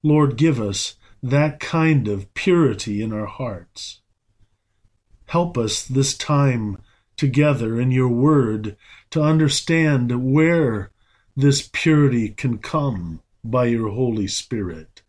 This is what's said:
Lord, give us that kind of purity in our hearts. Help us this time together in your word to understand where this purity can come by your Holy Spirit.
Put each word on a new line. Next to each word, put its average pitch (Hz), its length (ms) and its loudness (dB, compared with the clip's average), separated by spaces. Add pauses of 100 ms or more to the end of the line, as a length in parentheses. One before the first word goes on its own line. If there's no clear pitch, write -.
Lord, 147 360 2
give 143 240 2
us 104 340 -6 (260)
that 147 380 0
kind 160 480 0
of 98 260 -6
purity 117 680 0
in 110 100 -6
our 107 140 -6
hearts. - 760 -12 (1200)
Help 170 320 -2
us 110 260 -2
this 135 340 0
time 123 600 0 (400)
together 127 640 0
in 127 120 0
your 127 160 2
word 120 680 0 (320)
to 160 120 -2
understand 147 1080 2
where 147 600 2 (440)
this 139 380 2
purity 135 560 2
can 117 280 -4
come 98 640 -6 (220)
by 123 220 0
your 113 240 0
Holy 110 380 -2
Spirit. 90 800 -8